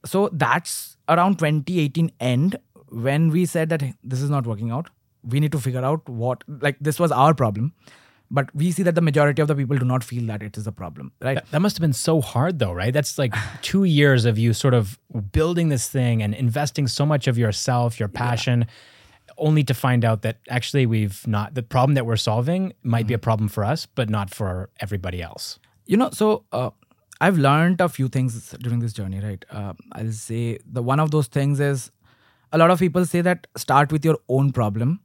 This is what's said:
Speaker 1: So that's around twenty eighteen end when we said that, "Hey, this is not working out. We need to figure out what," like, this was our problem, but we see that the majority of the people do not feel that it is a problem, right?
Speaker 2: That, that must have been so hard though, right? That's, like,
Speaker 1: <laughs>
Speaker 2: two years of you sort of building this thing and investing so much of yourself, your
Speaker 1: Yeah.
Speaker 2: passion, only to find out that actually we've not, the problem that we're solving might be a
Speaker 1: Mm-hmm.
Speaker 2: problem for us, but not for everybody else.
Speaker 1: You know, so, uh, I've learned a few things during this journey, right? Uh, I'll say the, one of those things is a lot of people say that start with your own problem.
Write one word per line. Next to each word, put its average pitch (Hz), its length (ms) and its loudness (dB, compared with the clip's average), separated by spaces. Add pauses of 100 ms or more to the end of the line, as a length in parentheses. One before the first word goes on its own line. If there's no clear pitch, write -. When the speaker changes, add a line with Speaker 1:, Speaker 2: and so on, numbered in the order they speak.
Speaker 1:
So 196 280 0
that's 139 640 -2 (100)
around 175 320 4
twenty 156 400 0
eighteen 156 400 0
end 127 380 2 (320)
when 139 400 0
we 170 160 2
said 160 240 -2
that, 160 120 -2
"Hey, 131 120 -4 (100)
this 127 180 -4
is 143 80 -2
not 139 180 0
working 113 240 -4
out. 147 180 -6 (340)
We 120 160 -2
need 147 140 2
to 147 60 -2
figure 127 260 -4
out 156 240 -2
what," 120 380 -4
like, 143 320 -2
this 147 200 -2
was 170 120 2
our 139 220 6
problem, 120 400 0 (580)
but 135 240 -2
we 165 160 0
see 190 120 -2
that 170 120 2
the 170 60 2
majority 147 400 4
of 151 60 2
the 147 80 0
people 139 220 -2
do 123 80 0
not 127 180 0
feel 120 240 -6
that 104 160 -8
it 104 140 -12
is 107 100 -8
a 107 40 -8
problem, 76 400 -12 (100)
right? 131 140 -2
Speaker 2:
That, - 160 -8
that 151 100 0
must 208 160 0
have 170 40 -4
been 151 120 2
so 160 280 2
hard 151 380 0
though, 95 140 0
right? 101 200 -2
That's, 143 240 -2
like, 131 160 -2 (140)
Speaker 1:
<laughs> - 140 -14
Speaker 2:
two 196 220 0
years 143 420 6
of 110 120 2
you 113 160 4
sort 131 200 2
of 107 260 0 (320)
building 165 380 2
this 131 200 -2
thing 120 340 0
and 104 100 -2
investing 135 540 -2
so 143 180 0
much 147 220 0
of 120 100 0
yourself, 120 640 0
your 107 140 -2
Speaker 1:
Yeah. - 60 -8
Speaker 2:
passion, 120 460 0 (720)
only 151 260 2
to 127 100 -2
find 120 320 2
out 110 160 2
that 110 160 -4 (120)
actually 127 360 0
we've 107 420 -2
not, 107 280 -4
the 123 80 -4
problem 135 320 2
that 123 100 0
we're 117 100 -2
solving 135 580 -2 (100)
might 117 240 0
be 120 60 -2
a 110 40 -2
Speaker 1:
Mm-hmm. - 60 -6
Speaker 2:
problem 107 260 0
for 107 140 -4
us, 139 240 -2
but 113 220 -4
not 98 240 -2
for 92 360 -6 (100)
everybody 90 420 -6
else. - 380 -14 (280)
Speaker 1:
You 196 100 4
know, 254 140 2
so, 214 400 0
uh, 123 180 -4 (520)
I've 180 160 4
learned 156 440 4
a 175 80 4
few 131 200 -2
things 123 500 -4
during 120 200 -2
this 117 140 -4
journey, 98 280 -6
right? 101 280 -8
Uh, 101 240 -10 (200)
I'll 113 180 -8
say 113 540 -6
the, 120 180 -6
one 135 160 2
of 156 120 0
those 151 160 0
things 139 320 0
is 143 320 -2 (600)
a 156 60 0
lot 165 140 8
of 180 80 2
people 180 260 2
say 175 160 0
that 180 340 0
start 143 360 4
with 151 140 0
your 156 120 4 (120)
own 135 220 2
problem. 120 540 0